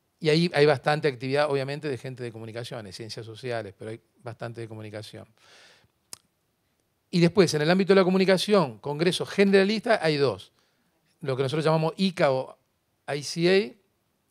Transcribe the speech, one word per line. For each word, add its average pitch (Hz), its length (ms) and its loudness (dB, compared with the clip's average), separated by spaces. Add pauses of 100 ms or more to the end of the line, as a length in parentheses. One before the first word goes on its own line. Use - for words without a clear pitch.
(200)
y 156 100 0
ahí 165 240 2
hay 147 140 4
bastante 151 400 0
actividad, 135 420 -2
obviamente, 139 380 -4
de 131 100 -6
gente 127 240 -14
de 120 100 -8
comunicaciones, 113 640 -12
ciencias 110 300 -12
sociales, 110 520 -10
pero 110 140 -12
hay 117 80 -14 (220)
bastante 120 400 -12
de 113 60 -12
comunicación. 107 600 -14 (1800)
Y 180 100 0
después, 170 360 4
en 147 80 0
el 156 80 4
ámbito 190 220 4
de 196 80 8
la - 20 2
comunicación, 185 760 2
congresos 151 520 -2
generalistas, 196 720 2
hay 156 140 2
dos. 123 340 -2 (720)
Lo 135 140 -4
que 127 80 -2
nosotros 147 220 -2
llamamos 160 320 2
ica 180 340 2
o 131 260 -4 (560)
I 147 100 -6
C 170 260 0
A, 190 60 4 (760)